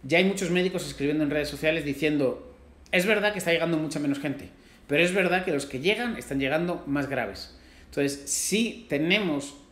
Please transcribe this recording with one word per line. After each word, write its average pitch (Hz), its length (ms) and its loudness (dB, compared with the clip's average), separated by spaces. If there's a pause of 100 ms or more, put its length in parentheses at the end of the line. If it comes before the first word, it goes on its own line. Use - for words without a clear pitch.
Ya 143 140 2
hay 185 60 6
muchos 190 280 0
médicos 180 340 0
escribiendo 147 380 0
en 143 60 0
redes 147 180 0
sociales 156 360 0
diciendo, 143 680 0 (380)
"Es 185 120 2
verdad 208 280 2
que 196 60 -6
está 170 120 0
llegando 165 280 2
mucha 151 200 -4
menos 139 220 0
gente, 139 280 -6 (380)
pero 147 160 4
es 175 100 4
verdad 185 320 2
que 190 60 -2
los 143 160 0
que 127 140 -6
llegan 214 360 0
están - 220 -4
llegando 160 480 0
más 139 220 0
graves". 113 500 -6 (280)
Entonces, - 440 -2
si - 580 0
tenemos 160 680 0 (160)